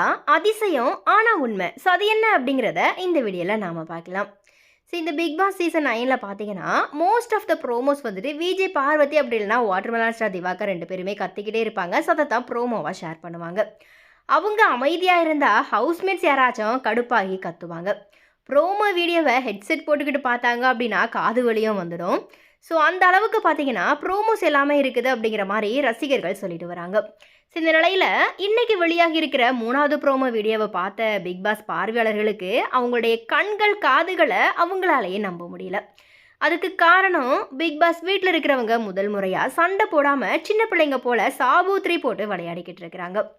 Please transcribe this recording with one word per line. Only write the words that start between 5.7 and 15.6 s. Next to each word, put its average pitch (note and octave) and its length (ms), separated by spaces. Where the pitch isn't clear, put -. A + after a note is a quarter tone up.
நைன்ல B3 320
பாத்தீங்கன்னா, G3+ 520
most G#4 380
of G4+ 140
the D#4+ 100
promos C4 460
வந்துட்டு G#3 320
வி F4 200
ஜே F#4+ 140
பார்வதி D4+ 480
அப்படி B3 200
இல்லைன்னா G#3 280
வாட்டர்மெலன் A3+ 460
ஸ்டார் A3+ 220
திவாகர் F#3 380
ரெண்டு F3+ 160
பேருமே F#3 280
கத்திக்கிட்டே G#3 480
இருப்பாங்க. G#3+ 360
So, D#4+ 140
அதை D4+ 140
தான் A#3+ 180
ப்ரோமோவா A#3 500
ஷேர் E3 260
பண்ணுவாங்க. E3+ 400
அவங்க G#4 360
அமைதியா E4+ 560
இருந்தா D4+ 320